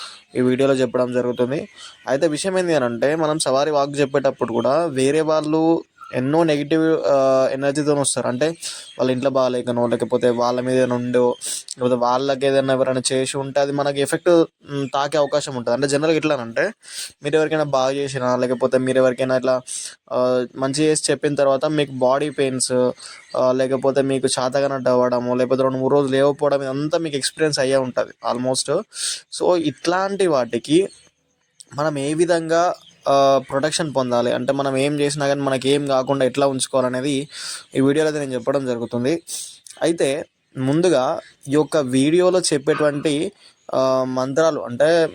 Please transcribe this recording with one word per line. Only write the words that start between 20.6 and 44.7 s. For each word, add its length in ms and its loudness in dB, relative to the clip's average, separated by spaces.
చేసి 280 2
చెప్పిన 240 0
తర్వాత 300 2
మీకు 280 -2
బాడీ 380 0
పెయిన్స్, 640 0
ఆ, 160 4
లేకపోతే 500 2
మీకు 240 0
చేతకానట్టు 640 0
అవ్వడము, 440 2
లేకపోతే 280 0
రెండు 160 0
మూడు 160 2
రోజులు 180 2
లేవకపోవడం, 500 2
ఇదంతా 360 -4
మీకు 180 -4
ఎక్స్పీరియన్స్ 420 -2
అయ్యే 180 0
ఉంటుంది 360 -2
almost. 500 -2
So, 180 2
ఇట్లాంటి 680 -2
వాటికి 640 0
మనం 240 -2
ఏ 160 -2
విధంగా, 600 2
ఆ, 320 6
ప్రొటెక్షన్ 440 -2
పొందాలి, 380 0
అంటే 200 -2
మనం 240 -2
ఏం 240 0
చేసినా 260 -2
కానీ 140 0
మనకి 280 -2
ఏం 180 2
కాకుండా 380 0
ఎట్లా 220 2
ఉంచుకోవాలనేది 840 -2
ఈ 60 0
వీడియోలో 280 2
అయితే 120 -2
నేను 120 -6
చెప్పడం 340 -2
జరుగుతుంది. 560 -4
అయితే 420 -2
ముందుగా 640 2
ఈ 40 -2
యొక్క 240 2
వీడియోలో 640 2
చెప్పేటువంటి, 920 0
ఆ, 300 2
మంత్రాలు, 560 0
అంటే 540 2